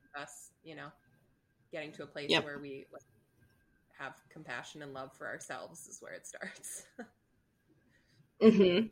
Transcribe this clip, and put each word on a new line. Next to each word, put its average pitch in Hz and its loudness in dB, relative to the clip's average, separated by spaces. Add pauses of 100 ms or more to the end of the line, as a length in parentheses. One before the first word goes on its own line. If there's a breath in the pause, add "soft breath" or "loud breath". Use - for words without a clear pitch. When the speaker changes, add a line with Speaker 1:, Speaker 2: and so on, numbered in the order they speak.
Speaker 1:
with 143 -12
us, - -18 (100)
you 160 -16
know, 143 -14 (800)
getting 156 -8
to 151 -12
a - -12
place 147 -4
Speaker 2:
Yep. 165 4
Speaker 1:
where 143 -10
we, 139 -12
like, - -20 (960)
have 135 -12
compassion 151 -10
and 139 -12
love 135 -10
for 143 -10
ourselves 127 -10
is - -18
where - -14
it - -14
starts. - -12 (120)
<laughs> 233 -14 (1300)
Speaker 2:
Mm-hmm. 196 8